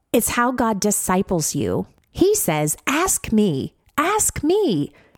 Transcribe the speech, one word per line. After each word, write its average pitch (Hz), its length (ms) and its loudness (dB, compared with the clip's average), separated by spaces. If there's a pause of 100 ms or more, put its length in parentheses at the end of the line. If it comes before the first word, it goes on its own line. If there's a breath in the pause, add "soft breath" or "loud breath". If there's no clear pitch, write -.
(120)
it's 240 180 2
how 247 220 0
God 226 260 0
disciples 185 760 0
you. 113 300 -2 (260)
He 392 240 4
says, 151 400 0 (100)
"Ask 311 460 -2
me, 170 420 0 (240)
ask 381 460 -2
me. 302 480 0 (260 soft breath)